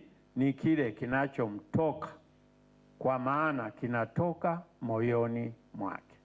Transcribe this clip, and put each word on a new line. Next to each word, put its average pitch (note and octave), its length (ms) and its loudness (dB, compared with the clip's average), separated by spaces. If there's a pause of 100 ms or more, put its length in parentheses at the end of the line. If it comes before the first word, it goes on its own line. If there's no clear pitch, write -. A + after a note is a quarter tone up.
(360)
ni C3+ 180 4
kile D3 380 2
kinachomtoka, C3 1160 -2 (920)
kwa C3 200 2
maana C3+ 520 0
kinatoka E3 880 -2 (200)
moyoni A#2 720 0 (200)
mwake. - 520 -8